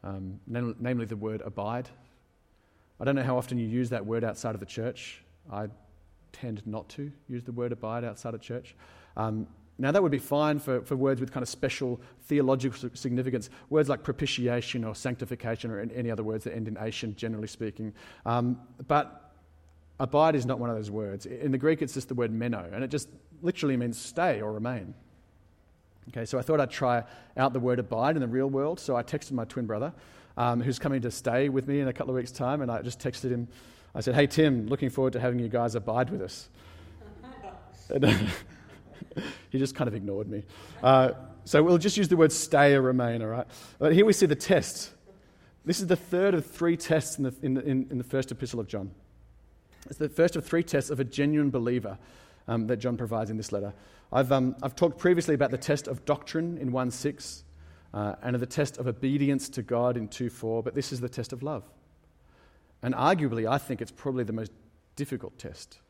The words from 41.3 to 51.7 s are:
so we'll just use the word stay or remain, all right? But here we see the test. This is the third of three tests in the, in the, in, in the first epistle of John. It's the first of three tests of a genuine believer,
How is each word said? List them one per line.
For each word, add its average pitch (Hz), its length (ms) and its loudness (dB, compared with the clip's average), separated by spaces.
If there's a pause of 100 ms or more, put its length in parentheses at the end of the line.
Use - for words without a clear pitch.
so - 180 6
we'll 175 160 8
just 196 200 2
use 196 100 4
the 175 80 6
word 160 160 8
stay 143 420 6
or 135 80 6
remain, 123 400 2
all 110 60 -2
right? 113 200 -4 (320)
But 156 140 6
here 196 120 10
we 208 80 8
see 190 120 6
the 147 100 4
test. - 560 0 (760)
This 175 160 0
is 185 60 -4
the 175 100 4
third 190 360 2
of 160 120 0
three 170 320 0
tests - 400 0
in 135 80 0
the, 127 160 -2
in 131 140 0
the, 131 60 0
in, 131 300 0
in 127 60 -4
the 123 80 -4
first 131 260 -4
epistle 117 300 -6
of 101 60 -8
John. 98 240 -8 (960)
It's 143 100 -14
the 151 100 0
first 165 300 4
of 151 80 -4
three 170 180 2
tests 139 260 0
of 135 120 -2
a - 20 2
genuine 143 460 2
believer, 117 480 0 (500)